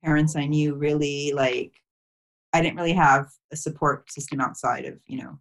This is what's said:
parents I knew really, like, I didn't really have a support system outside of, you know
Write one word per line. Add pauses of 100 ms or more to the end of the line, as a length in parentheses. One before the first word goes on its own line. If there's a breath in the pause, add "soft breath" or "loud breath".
parents
I
knew
really,
like, (760)
I
didn't
really
have (200)
a
support
system
outside
of,
you
know